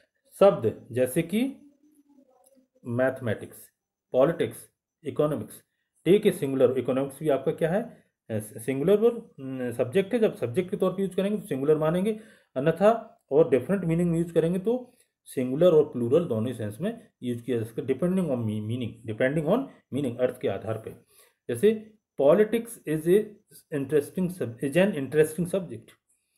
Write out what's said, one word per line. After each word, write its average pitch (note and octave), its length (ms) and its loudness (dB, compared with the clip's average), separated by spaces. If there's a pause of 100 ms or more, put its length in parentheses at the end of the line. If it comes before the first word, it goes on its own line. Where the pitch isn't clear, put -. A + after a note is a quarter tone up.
(400)
शब्द D3 520 2
जैसे E3 300 0
कि A#3+ 340 -4 (1300)
मैथमेटिक्स, B2 720 -2 (560)
पॉलिटिक्स, C3 580 0 (340)
इकोनॉमिक्स, C#3+ 580 -4 (420)
टेक G#3 220 4
ए F#3+ 40 6
सिंगुलर, C3+ 480 2
इकोनॉमिक्स C3+ 400 -2
भी D#3 100 -4
आपका C#3 240 0
क्या D#3+ 180 -2
है, G#3 120 0 (480)
अ, A2 80 -2
सिंगुलर C#3 580 0
वर्ब, A#3 220 2
अ, C3 580 -8
सब्जेक्ट D3+ 360 0
है। A#3 80 0
जब G#3+ 140 2
सब्जेक्ट C3 360 -4
के - 60 -4
तौर F#3 160 0
पे G3 100 -4
यूज़ F#3+ 140 -4
करेंगे G3 220 -2
तो - 80 -12
सिंगुलर D3 320 2
मानेंगे, F3+ 420 0 (360)
अन्यथा F#3+ 640 2 (120)
और D3+ 200 4
डिफरेंट F#3 340 0
मीनिंग E3+ 260 0
में E3 80 0
यूज़ E3+ 140 -4
करेंगे E3+ 260 0
तो A#3 400 -4 (260)
सिंगुलर C#3 480 2
और D3+ 120 6
प्लूरल B2+ 400 0
दोनों A#2 240 -2
ही B2 60 -6
सेंस G#2+ 260 -8
में A3 280 -6 (140)
यूज़ A#2+ 200 -6
किया A#2+ 160 -2
जा A2 60 -2
सकता C#3 180 -8
है, B2 60 -4
depending F3+ 380 0
on C3 120 -2
me-, G#2+ 280 -4
meaning, A#2+ 240 -4 (200)
depending C#3+ 440 0
on C4+ 120 0 (280)
meaning, B2 260 -4
अर्थ B2+ 200 0
के - 80 -2
आधार G#2+ 400 -6
पे। - 20 -10 (580)
जैसे G3+ 460 0 (260)
politics G#3+ 520 4 (160)
is D#3 200 -2
a G#3+ 160 4 (500)
interesting D3 560 -2
sub-, B2 340 -8
is C#3 120 -4
an F#3+ 180 4
interesting D3+ 520 0
subject। D#3 440 -8 (480)